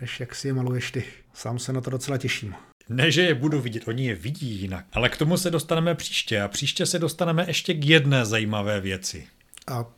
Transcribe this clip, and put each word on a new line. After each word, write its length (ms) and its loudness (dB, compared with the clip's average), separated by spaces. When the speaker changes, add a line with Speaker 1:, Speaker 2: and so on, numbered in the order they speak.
Speaker 1:
než 180 -8
jak 160 -10
si 120 -6
je 60 0
maluješ 380 -2
ty. 120 -2
Sám 260 -6
se 140 -4
na 80 -2
to 80 -8
docela 280 -2
těším. 360 -4
Speaker 2:
Ne, 200 4
že 100 6
je 120 6
budu 280 2
vidět, 260 -6
oni 200 -2
je 80 -2
vidí 460 -6
jinak. 320 -6
Ale 160 4
k 80 -4
tomu 200 4
se 140 0
dostaneme 440 2
příště 460 -2
a 60 0
příště 380 -2
se 140 0
dostaneme 480 0
ještě 260 -2
k 120 -2
jedné 400 6
zajímavé 560 0
věci. 460 -6
Speaker 1:
A 180 -6